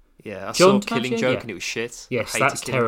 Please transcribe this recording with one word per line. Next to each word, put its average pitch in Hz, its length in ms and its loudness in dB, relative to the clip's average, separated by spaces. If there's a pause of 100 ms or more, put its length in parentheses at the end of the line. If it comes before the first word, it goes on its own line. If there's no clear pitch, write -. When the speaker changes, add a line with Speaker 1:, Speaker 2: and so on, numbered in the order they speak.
(240)
Speaker 1:
Yeah, 98 260 -10
I - 20 -10
Speaker 2:
John 196 300 6
Speaker 1:
saw - 120 -8
Killing 226 180 -2
Speaker 2:
DiMaggio? 233 60 -2
Speaker 1:
Joke 127 160 2
Speaker 2:
Yeah. 101 80 -4
Speaker 1:
and 117 80 -10
it 95 40 -8
was 87 100 -10
shit. - 460 -8
Speaker 2:
Yes, 113 240 -2
Speaker 1:
I 113 40 -2
hated 135 120 4
Speaker 2:
that's 135 120 -6
Speaker 1:
Killing 127 260 -2